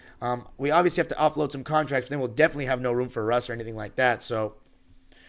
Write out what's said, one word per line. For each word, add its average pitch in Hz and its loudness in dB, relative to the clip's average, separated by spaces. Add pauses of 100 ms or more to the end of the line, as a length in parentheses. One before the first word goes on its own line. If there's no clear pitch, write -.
(220)
Um, 120 -4 (100)
we 143 -2
obviously 175 4
have 160 -2
to - -8
offload 147 2
some 135 -10
contracts, 143 0
but - -10
then 143 -4
we'll 131 0
definitely 143 2
have 127 0
no 127 0
room 123 0
for 113 -4
Russ 120 2
or 120 -8
anything 113 -8
like 107 -10
that. 123 2
So 110 -4 (720)